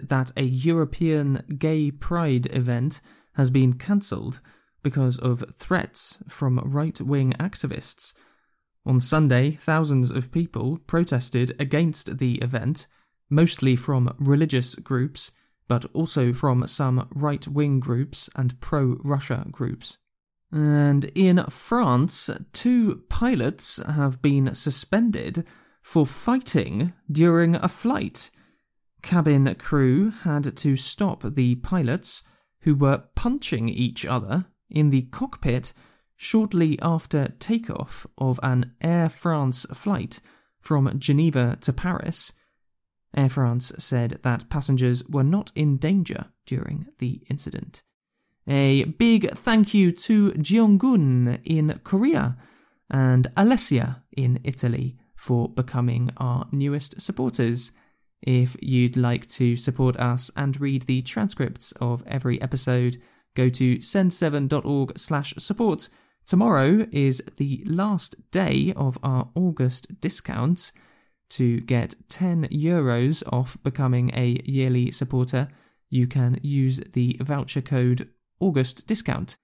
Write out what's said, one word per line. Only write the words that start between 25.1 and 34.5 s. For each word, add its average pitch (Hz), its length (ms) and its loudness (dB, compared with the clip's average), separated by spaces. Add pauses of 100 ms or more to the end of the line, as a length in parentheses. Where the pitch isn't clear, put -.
for 156 240 2
fighting 151 880 -2 (180)
during 170 440 4
a 180 120 0
flight. - 640 -4 (720)
Cabin 147 540 2
crew 147 560 0
had 147 460 -4
to 139 180 0
stop - 480 -4
the 123 320 0
pilots, 139 680 -2 (400)
who 151 120 4
were 139 300 2 (100)
punching 233 520 -2
each - 380 -4
other 120 400 -2 (240)